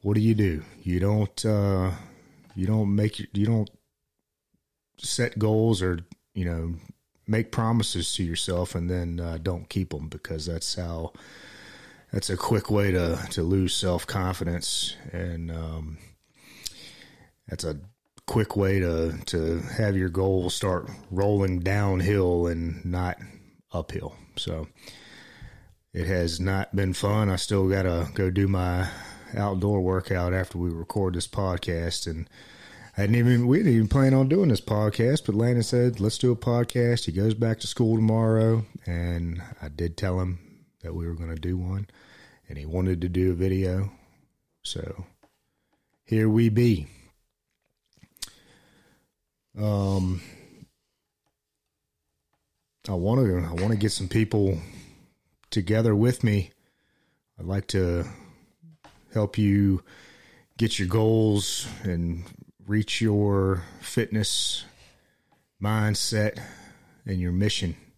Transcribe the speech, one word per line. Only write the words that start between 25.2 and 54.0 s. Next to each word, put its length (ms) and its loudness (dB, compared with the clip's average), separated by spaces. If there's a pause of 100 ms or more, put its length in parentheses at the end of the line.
it 160 -4
has 320 0
not 340 -2
been 200 0
fun. 360 0
I 60 2
still 320 0
gotta 460 0
go 160 0
do 180 2
my 400 0 (480)
outdoor 460 0
workout 520 0
after 240 -2
we 120 -2
record 440 -2
this 140 -4
podcast, 800 -4
and 220 -8 (680)
I 40 0
didn't 160 4
even, 280 6
we 120 6
didn't 160 4
even 160 6
plan 240 6
on 160 4
doing 180 4
this 140 2
podcast, 640 0
but 100 0
Landon 280 4
said, 360 2
"Let's 180 0
do 140 2
a 40 2
podcast." 680 0
He 80 -4
goes 220 2
back 260 0
to 80 -10
school 300 2
tomorrow, 680 4 (200)
and 560 -4 (200)
I 60 -10
did 300 -6
tell 240 -2
him 180 -4 (420)
that 140 -10
we 100 -6
were 80 -6
gonna 220 -8
do 220 -4
one, 300 -4 (600)
and 100 -12
he 80 -10
wanted 360 0
to 80 -2
do 220 2
a 40 0
video. 560 0 (720)
So 420 -10 (1000)
here 240 2
we 180 6
be. 400 4 (2750)
Um, 640 0 (2750)
I 60 -4
wanna, 520 2
I 160 -4
wanna 140 2
get 160 0
some 160 -6